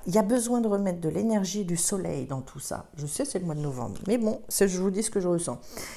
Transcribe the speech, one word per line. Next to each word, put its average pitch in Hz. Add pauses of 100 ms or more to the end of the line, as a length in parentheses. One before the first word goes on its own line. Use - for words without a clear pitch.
il 175
y -
a 220
besoin 240
de 226
remettre 196
de 160
l'énergie 202
du 170
soleil 170
dans 139
tout -
ça. -
Je 147
sais, 262
c'est 240
le 180
mois 160
de 151
novembre, 123
mais 226
bon, 226
c'est, -
je 185
vous 196
dis 202
ce -
que 202
je 180
ressens. 170 (380)